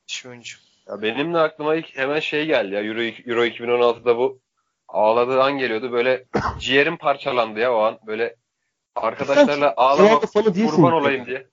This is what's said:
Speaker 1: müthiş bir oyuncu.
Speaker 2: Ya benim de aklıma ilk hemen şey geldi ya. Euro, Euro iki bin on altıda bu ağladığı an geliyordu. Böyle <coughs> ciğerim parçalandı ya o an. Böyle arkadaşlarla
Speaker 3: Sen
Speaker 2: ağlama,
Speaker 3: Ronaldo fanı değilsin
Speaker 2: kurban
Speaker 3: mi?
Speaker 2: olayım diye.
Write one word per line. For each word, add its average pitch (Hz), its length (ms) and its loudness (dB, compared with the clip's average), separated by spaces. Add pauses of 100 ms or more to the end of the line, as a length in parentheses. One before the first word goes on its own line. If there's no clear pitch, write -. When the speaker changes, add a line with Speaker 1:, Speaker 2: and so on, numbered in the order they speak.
Speaker 1:
müthiş - 220 -12
bir 127 60 -20
oyuncu. 120 260 -20 (320)
Speaker 2:
Ya 101 140 -10
benim 135 320 -4
de 170 40 0
aklıma 156 360 0
ilk 160 220 -8
hemen 139 240 -2
şey 151 260 -4
geldi 113 280 0
ya. 104 100 -2
Euro, 110 180 -6
Euro 117 420 -4
iki 113 180 -4
bin 117 60 -6
on 120 120 0
altıda 120 360 2
bu 131 240 -2 (480)
ağladığı 120 540 2
an 139 160 0
geliyordu. 120 340 -4
Böyle 123 320 0 (180)
<coughs> - 160 -6
ciğerim 143 380 0
parçalandı 123 640 -2
ya 123 140 0
o 110 40 2
an. 110 280 0
Böyle 110 300 -6 (580)
arkadaşlarla 139 600 2 (140)
Speaker 3:
Sen - 80 -2
Speaker 2:
ağlama, 139 340 6
Speaker 3:
Ronaldo 226 160 2
fanı 208 280 0
değilsin 214 220 0
Speaker 2:
kurban 170 140 6
Speaker 3:
mi? 165 80 2
Speaker 2:
olayım 139 280 -2
diye. 131 260 -10